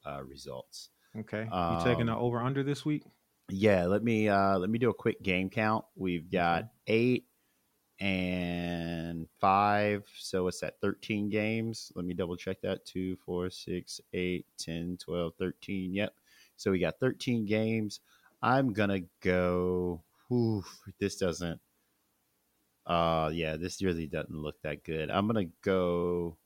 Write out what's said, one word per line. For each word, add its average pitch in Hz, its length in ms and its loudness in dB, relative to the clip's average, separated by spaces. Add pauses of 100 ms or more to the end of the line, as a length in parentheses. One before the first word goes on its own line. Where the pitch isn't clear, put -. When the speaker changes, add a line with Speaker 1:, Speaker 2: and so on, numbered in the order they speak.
Speaker 1:
uh, 69 180 -8
results. 67 680 -14 (260)
Speaker 2:
Okay. 110 340 -6
You 85 340 2
taking 117 220 2
the 113 60 0
Speaker 1:
Um, 110 80 -2
Speaker 2:
over 120 180 0
under 135 240 -2
this 139 220 -4
week? 151 180 -2 (460)
Speaker 1:
Yeah, 98 380 4
let 101 180 2
me, 110 240 4
uh, 98 300 4
let 92 100 0
me 113 100 0
do 120 120 4
a 101 40 0
quick - 280 -2
game 92 260 2
count. 110 360 0 (120)
We've 90 340 -2
got 87 340 4
Speaker 2:
Okay. 113 60 -14 (160)
Speaker 1:
eight 120 420 4 (720)
and 87 1300 -2 (140)
five, 104 680 4 (100)
so 92 320 -2
it's - 140 -4
at - 180 -8
thirteen 104 500 -2
games. 110 680 -2
Let 90 80 -6
me 90 100 -4
double 87 220 -2
check 95 240 -8
that. 95 240 -4
Two, 92 320 -4
four, 90 340 -4
six, - 520 -8 (100)
eight, 90 340 -2 (120)
ten, 85 400 -6
twelve, 87 380 -4
thirteen. 92 580 -6
Yep. 101 200 -2 (420)
So - 140 0
we 95 80 4
got 82 220 0
thirteen 120 460 0
games. 110 540 0 (420)
I'm 127 320 4
gonna 98 260 2 (220)
go, 90 840 2 (260)
oof, 117 540 0 (160)
this 101 160 0
doesn't, 85 420 -2 (1300)
uh, 82 460 2
yeah, 80 240 -2
this 87 260 -6
really 82 240 0
doesn't 78 300 -6
look 76 260 -8
that 73 220 -8
good. 78 260 -4
I'm 101 160 2
gonna 110 200 0 (160)
go 87 840 0